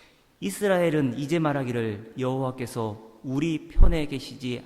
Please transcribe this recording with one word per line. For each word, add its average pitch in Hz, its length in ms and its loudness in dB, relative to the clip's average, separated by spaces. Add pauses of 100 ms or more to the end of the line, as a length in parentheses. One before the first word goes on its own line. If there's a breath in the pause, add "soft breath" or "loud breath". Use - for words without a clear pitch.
(380 loud breath)
"이스라엘은 175 800 0
이제 147 220 -2
말하기를, 120 800 -4
여호와께서 127 1040 -6
우리 147 440 -2
편에 165 380 8
계시지 123 600 -8